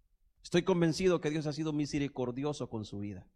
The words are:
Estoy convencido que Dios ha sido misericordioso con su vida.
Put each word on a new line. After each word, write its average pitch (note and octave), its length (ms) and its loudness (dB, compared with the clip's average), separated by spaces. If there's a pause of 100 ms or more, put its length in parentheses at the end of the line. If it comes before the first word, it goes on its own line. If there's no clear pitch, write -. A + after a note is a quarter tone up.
(420)
Estoy F3 200 2
convencido F3 580 4
que D3+ 100 0
Dios D3+ 160 -2
ha D3+ 60 -2
sido D#3 200 -2
misericordioso C#3 960 -2
con G#2+ 160 -6
su - 140 -10
vida. G2+ 380 -8